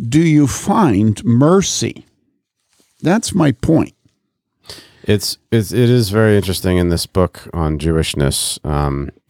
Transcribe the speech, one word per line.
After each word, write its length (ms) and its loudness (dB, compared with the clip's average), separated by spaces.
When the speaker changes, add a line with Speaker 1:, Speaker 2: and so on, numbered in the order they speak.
Speaker 1:
do 200 0
you 280 4
find 760 0
mercy. 840 0
That's 320 -2
my 180 2
point. 400 -2
Speaker 2:
It's, 340 -2
it's, 200 0
it 180 2
is 180 2
very 300 4
interesting 400 -2
in 100 2
this 160 -2
book 480 -4
on 260 -2
Jewishness. 840 -2
Um, 460 -4